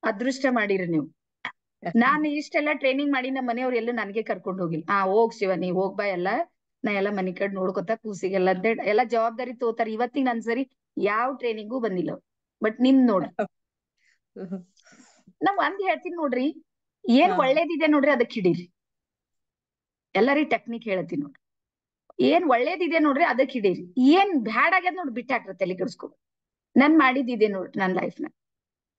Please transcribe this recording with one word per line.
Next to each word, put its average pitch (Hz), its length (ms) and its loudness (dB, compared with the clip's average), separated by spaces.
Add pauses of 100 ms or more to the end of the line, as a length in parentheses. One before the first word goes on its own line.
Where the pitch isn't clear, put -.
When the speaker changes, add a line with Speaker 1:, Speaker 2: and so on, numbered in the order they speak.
Speaker 1:
ಅದೃಷ್ಟ 240 460 -2
ಮಾಡಿರಿ 202 380 0
ನೀವು. 156 200 -2 (760)
Speaker 2:
ಹಾ. - 160 -8
Speaker 1:
ನಾನ್ 285 280 2
ಇಷ್ಟೆಲ್ಲ 294 460 -2
training 277 400 0
ಮಾಡಿ 254 180 -2
ನಮ್ 262 160 -4
ಮನೆಯವ್ರು 254 280 -2
ಎಲ್ಲೂ 233 180 -2
ನನಗೆ 220 300 -4
ಕರ್ಕೊಂಡ್ 190 380 -6
ಹೋಗಿಲ್ಲ. 165 280 -4
"ಆ 202 140 2
ಹೋಗ್ 214 300 2
ಶಿವ, 190 220 -2
ನೀ 180 160 -4
ಹೋಗ್ 190 260 -2
ಬಾ 202 100 -4
ಎಲ್ಲ, 180 220 -2 (540)
ನಾ 214 80 -2
ಎಲ್ಲ 202 200 0
ಮನೆ 185 220 -4
ಕಡೆ 196 200 -4
ನೋಡ್ಕೊತಾ 190 420 -4
ಕೂಸಿಗೆಲ್ಲ" 190 540 -2
ಅಂತ 185 160 0
ಹೇಳಿ 226 240 -2
ಎಲ್ಲ 214 140 2
ಜವಾಬ್ದಾರಿ 233 500 -2
ತಗೋತಾರ. 226 340 -4
ಇವತ್ತಿಗೆ 240 380 -2
ನನ್ 233 160 -2
ಸರಿ 233 220 -2 (340)
ಯಾವ 208 380 0
ಟ್ರೈನಿಂಗೂ 226 440 -6
ಬಂದಿಲ್ಲ 190 320 -2
ಅವ್ರು. - 120 -14 (380)
But 220 200 0
ನಿಮ್ 262 240 6
ನೋಡ್ರಿ. 202 260 2 (1040)
Speaker 2:
ಹ್ಮ್. 190 260 -12 (800)
Speaker 1:
ನಾವ್ 392 180 0
ಒಂದ್ 359 240 -2
ಹೇಳ್ತೀನಿ 349 320 -4
ನೋಡ್ರಿ, 262 300 -2 (600)
ಏನ್ 330 280 4
Speaker 2:
ಹಾ. 359 60 -2
Speaker 1:
ಒಳ್ಳೇದಿದೆ 302 480 2
ನೋಡ್ರಿ, 294 240 4
ಅದಕ್ 240 220 0
ಹಿಡೀರಿ. 180 320 0 (1500)
ಎಲ್ಲರಿಗೂ 277 340 2
ಟೆಕ್ನಿಕ್ 233 360 -4
ಹೇಳ್ತೀನಿ 175 360 -4
ನೋಡ್ರಿ, - 200 -12 (760)
ಏನ್ 311 300 4
ಒಳ್ಳೇದಿದೆ 302 500 2
ನೋಡ್ರಿ, 302 260 4
ಅದಕ್ 269 280 0
ಹಿಡೀರಿ. 196 300 0 (260)
ಏನ್ 392 300 6
ಬ್ಯಾಡ್ 240 360 0
ಆಗ್ಯದ 359 200 0
ನೋಡ್ರಿ, 330 180 -8
ಬಿಟ್ಟಾಕ್ರಿ, 233 440 -6
ತಲೆ 185 180 -2
ಕೆಡಿಸ್ಕೊ. - 320 -8 (680)
ನನ್ 294 220 6
ಮಾಡಿದ್ದಿದೆ 254 500 2
ನೋಡ್ರಿ, 190 320 -4
ನನ್ 185 160 0
ಲೈಫ್ನ - 320 -6 (720)